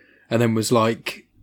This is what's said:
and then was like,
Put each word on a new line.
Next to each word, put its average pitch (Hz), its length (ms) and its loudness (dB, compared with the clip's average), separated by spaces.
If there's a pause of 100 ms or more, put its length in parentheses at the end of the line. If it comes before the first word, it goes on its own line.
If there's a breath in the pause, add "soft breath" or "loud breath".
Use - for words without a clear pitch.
(300 soft breath)
and 117 100 0
then 117 140 2
was 110 180 -2
like, 113 540 -2 (160)